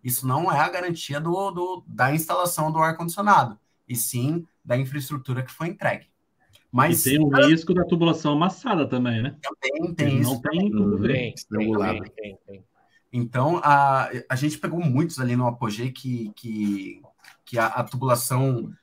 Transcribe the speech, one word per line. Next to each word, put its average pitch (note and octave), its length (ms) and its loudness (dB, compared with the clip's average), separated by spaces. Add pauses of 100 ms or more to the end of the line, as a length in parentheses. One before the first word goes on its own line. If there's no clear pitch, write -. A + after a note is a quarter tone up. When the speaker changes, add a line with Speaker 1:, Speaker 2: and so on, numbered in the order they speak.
Speaker 1:
isso B2+ 240 -4
não D#3+ 240 0
é C#3+ 80 2
a E3 100 4
garantia E3+ 500 -4
do, F3+ 320 -2
do, F3+ 360 -6
da B2+ 260 0
instalação E3 580 0
do D#3 60 -2
ar-condicionado, E3 800 2 (280)
e B2 80 -6
sim C#3+ 500 -2 (180)
da A#2+ 140 0
infraestrutura C3 680 -4
que - 80 -12
foi E3 180 -8
entregue. - 440 -4 (580)
Mas D#3+ 340 4
Speaker 2:
E C3 60 2
tem D3+ 120 4
o C#3+ 60 4
Speaker 1:
cara C#3 180 8
Speaker 2:
risco D#3+ 240 4
da F3 140 4
tubulação E3 480 2
amassada F3 540 0
também, A#2+ 340 0
né? C#3+ 200 -4
Speaker 1:
Também - 520 -4
tem D3 140 0
Speaker 2:
Ele C3 140 2
Speaker 1:
isso. C3 100 2
Speaker 2:
não B2 100 -2
tem F3+ 300 0
como G#2 260 2
ver. A2 100 0
Speaker 3:
Tem, B2+ 140 2
tem, A2+ 140 -6
Speaker 4:
Estrangulado. G#2+ 640 -2
Speaker 3:
tem, G2+ 160 -12
tem, G#2 220 -14 (100)
tem. G2 180 -20 (460)
Speaker 1:
Então, B2+ 520 -2
a, C#3 460 4 (180)
a C3 80 -2
gente D3 220 -2
pegou E3+ 220 -4
muitos D#3 400 0
ali A#2+ 160 0
no B2 100 2
apogeu A#2+ 480 -4
que, A#2+ 420 -8
que, G2+ 640 -4 (460)
que A#2 140 -4
a, A2+ 80 2
a B2 160 -4
tubulação B2+ 1000 0